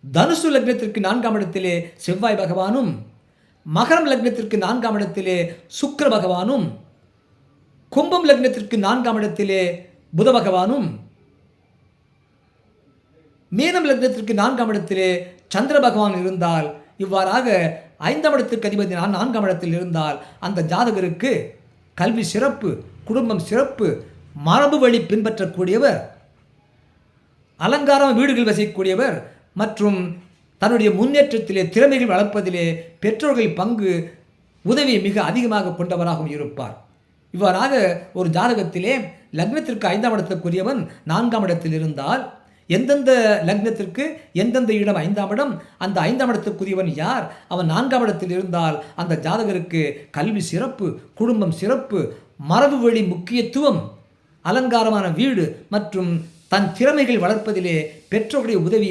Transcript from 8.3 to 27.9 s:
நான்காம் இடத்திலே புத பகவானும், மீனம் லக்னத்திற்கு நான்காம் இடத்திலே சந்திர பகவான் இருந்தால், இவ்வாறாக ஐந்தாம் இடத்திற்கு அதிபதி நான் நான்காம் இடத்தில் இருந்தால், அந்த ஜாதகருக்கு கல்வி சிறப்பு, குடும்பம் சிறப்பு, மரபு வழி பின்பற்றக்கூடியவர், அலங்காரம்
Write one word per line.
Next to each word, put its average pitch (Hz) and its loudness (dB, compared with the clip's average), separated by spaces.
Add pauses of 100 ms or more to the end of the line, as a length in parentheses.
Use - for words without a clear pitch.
நான்காம் 226 0
இடத்திலே 196 -2 (500)
புத 202 4
பகவானும், 196 2 (2750)
மீனம் 320 2
லக்னத்திற்கு 226 0
நான்காம் 226 0
இடத்திலே 190 0 (400)
சந்திர 269 0
பகவான் 214 2
இருந்தால், 170 0 (300)
இவ்வாறாக 196 0 (560)
ஐந்தாம் 294 2
இடத்திற்கு 220 -2
அதிபதி 196 -2
நான் 185 -2
நான்காம் 214 0
இடத்தில் 170 -2
இருந்தால், 165 -2 (200)
அந்த 180 -4
ஜாதகருக்கு 196 0 (640)
கல்வி 220 0
சிறப்பு, 214 -2 (320)
குடும்பம் 220 -2
சிறப்பு, 240 0 (540)
மரபு 269 4
வழி 247 6
பின்பற்றக்கூடியவர், 196 0 (1600)
அலங்காரம் 277 4